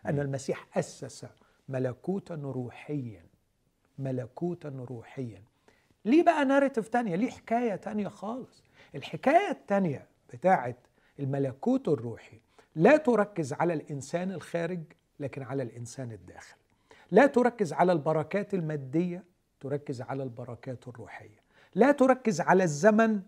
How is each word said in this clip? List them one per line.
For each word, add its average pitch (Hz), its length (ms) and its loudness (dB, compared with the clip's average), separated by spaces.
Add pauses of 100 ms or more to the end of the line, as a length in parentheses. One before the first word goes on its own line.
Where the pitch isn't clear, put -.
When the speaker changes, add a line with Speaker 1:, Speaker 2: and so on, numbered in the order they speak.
Speaker 1:
أن 160 80 0
Speaker 2:
مم. 143 60 -2
Speaker 1:
المسيح 139 460 -6 (100)
أسس - 480 -8 (440)
ملكوتًا 131 680 -6
روحيًا، 131 880 -8 (760)
ملكوتًا 131 880 -8
روحيًا. 113 540 -12 (600)
ليه 311 180 6
بقى 311 220 4
ناريتيف 269 420 2
تانية؟ 233 280 -2
ليه 226 140 0
حكاية 233 460 -4
تانية 202 320 -6
خالص؟ - 560 -12 (320)
الحكاية 294 560 2
التانية 190 560 -2 (260)
بتاعت 127 440 2 (420)
الملكوت 139 680 -2
الروحي 120 520 -4 (360)
لا 220 220 8
تركز 202 560 0
على 170 200 0
الإنسان 160 580 -6
الخارج، 170 480 -6 (400)
لكن 135 240 -8
على 135 200 -6
الإنسان 120 480 -12
الداخل. - 440 -18 (560)
لا 226 140 8
تركز 233 480 2
على 175 180 4
البركات 165 640 0
المادية، 160 680 -2 (360)
تركز 139 420 -6
على 135 220 -6
البركات 123 640 -12
الروحية. - 540 -18 (340)
لا 247 160 6
تركز 254 500 2
على 185 220 6
الزمن، 208 640 4